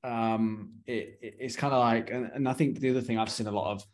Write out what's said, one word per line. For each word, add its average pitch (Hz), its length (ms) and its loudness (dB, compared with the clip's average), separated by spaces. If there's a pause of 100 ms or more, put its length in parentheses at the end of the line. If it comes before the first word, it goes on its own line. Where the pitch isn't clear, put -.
Um, 113 680 0 (120)
it, 113 340 -4
it, 110 200 -12
it's 123 160 -6
kinda 139 240 2
like, 117 320 4
and, 123 200 -4
and 135 160 -2
I 127 60 0
think 139 260 0
the 131 120 2
other 127 100 2
thing 113 160 0
I've 110 140 0
seen 110 160 -4
a 104 40 -2
lot 101 200 0
of 101 120 -6 (100)